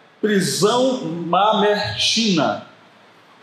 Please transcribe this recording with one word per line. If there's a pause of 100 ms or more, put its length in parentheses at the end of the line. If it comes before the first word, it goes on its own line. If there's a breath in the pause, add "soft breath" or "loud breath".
(200)
prisão
mamertina, (760)